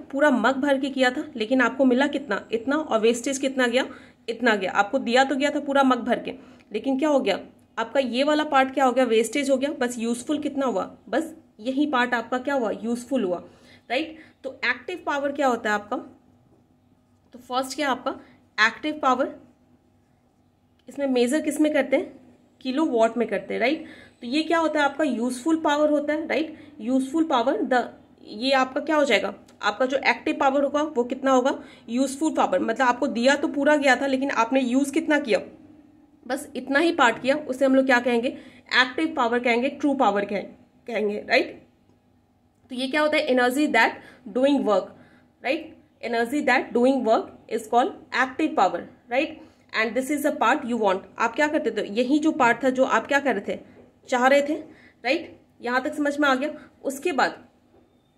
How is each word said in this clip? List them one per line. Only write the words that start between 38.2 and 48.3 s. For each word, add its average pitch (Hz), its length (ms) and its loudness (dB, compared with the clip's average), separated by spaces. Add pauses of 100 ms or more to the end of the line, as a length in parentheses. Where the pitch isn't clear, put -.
एक्टिव 302 340 -2
पावर 240 220 2
कहेंगे, 240 320 2
ट्रू 277 240 -2
पावर 208 300 2
कहे-, 196 220 -6 (420)
कहेंगे, 214 300 -2 (100)
राइट? - 320 0 (1120)
तो 254 40 -12
ये 254 120 -4
क्या 302 140 0
होता 302 160 2
है, 302 120 0
energy 254 420 2
that 226 300 2 (300)
doing 254 340 2
work, 208 220 2 (560)
right? 311 280 -4 (320)
Energy 233 440 -2
that 254 280 2
doing 247 300 4
work 226 220 4 (260)
is 226 160 -6
called 254 240 2 (280)
active 269 360 -2